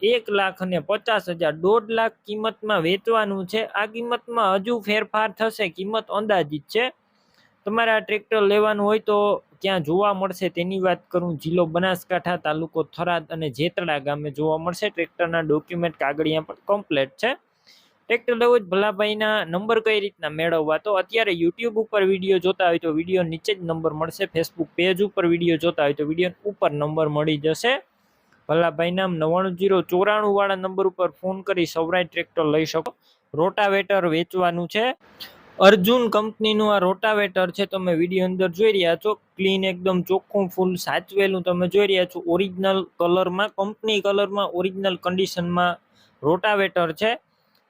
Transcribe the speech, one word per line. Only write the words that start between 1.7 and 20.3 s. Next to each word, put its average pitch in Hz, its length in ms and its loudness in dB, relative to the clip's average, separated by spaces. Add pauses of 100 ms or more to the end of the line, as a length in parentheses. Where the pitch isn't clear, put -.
લાખ 226 220 0 (160)
કિંમતમાં 214 540 -2
વેચવાનું 196 680 0
છે. 220 180 -4
આ 202 200 -4
કિંમતમાં 233 720 -2
હજુ 226 240 -2
ફેરફાર 214 520 -2
થશે, 220 380 -2
કિંમત 208 400 -6
અંદાજિત 185 520 -2
છે. 240 300 -2 (760)
તમારે 226 260 0
આ 220 80 4
ટ્રેક્ટર 214 420 -2
લેવાનું 208 440 2
હોય 214 140 2
તો 208 440 0 (180)
ક્યાં 190 220 0
જોવા 190 300 2
મળશે 190 360 -4
તેની 180 300 -4
વાત 180 300 0
કરું, 175 280 -2
જિલ્લો 170 280 0
બનાસકાંઠા, 175 720 -2
તાલુકો 156 460 -2
થરાદ 165 480 -4
અને 160 180 -6
જેતડા 156 500 -2
ગામે 147 320 -6
જોવા 156 260 -2
મળશે. 175 320 -4
ટ્રેક્ટરના 165 520 -2
ડોક્યુમેન્ટ 160 560 -2
કાગળિયા 156 440 -2
પણ 175 140 -10 (100)
કમ્પ્લીટ 143 440 -2
છે. 247 240 -4 (760)
ટ્રેક્ટર 233 260 -2
લેવું 240 240 4
જ 208 40 -8
ભલાભાઈના 208 840 0
નંબર 214 340 0
કઈ 220 200 2
રીતના 196 300 -6
મેળવવા? 156 480 0